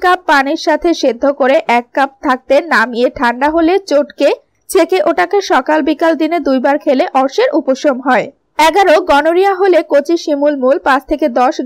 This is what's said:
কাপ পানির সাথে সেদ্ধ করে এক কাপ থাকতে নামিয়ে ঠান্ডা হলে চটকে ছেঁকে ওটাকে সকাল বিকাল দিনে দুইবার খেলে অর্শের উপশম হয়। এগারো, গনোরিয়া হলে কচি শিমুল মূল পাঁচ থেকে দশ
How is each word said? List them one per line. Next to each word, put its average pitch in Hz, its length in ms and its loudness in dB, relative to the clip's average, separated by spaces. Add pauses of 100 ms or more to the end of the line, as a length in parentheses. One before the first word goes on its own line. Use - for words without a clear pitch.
কাপ 359 240 2
পানির 285 400 0
সাথে 302 280 0
সেদ্ধ 240 300 -2 (140)
করে 269 180 2 (220)
এক 240 80 -4 (100)
কাপ 277 140 0 (120)
থাকতে 262 320 -2 (180)
নামিয়ে 233 360 0 (100)
ঠান্ডা 247 320 0
হলে 330 240 0 (140)
চটকে 285 400 0 (420)
ছেঁকে 370 360 0
ওটাকে 349 320 0 (120)
সকাল 302 280 0 (100)
বিকাল 330 320 0
দিনে 320 200 -2
দুইবার 277 380 0
খেলে 285 260 0 (100)
অর্শের 277 360 0 (100)
উপশম 269 360 -2 (100)
হয়। 233 200 0 (320)
এগারো, 320 360 4 (160)
গনোরিয়া 339 440 2
হলে 370 240 2 (100)
কচি 285 340 0
শিমুল 294 400 -2
মূল 262 140 2 (100)
পাঁচ 277 220 0
থেকে 311 180 -2 (120)
দশ 262 160 0 (120)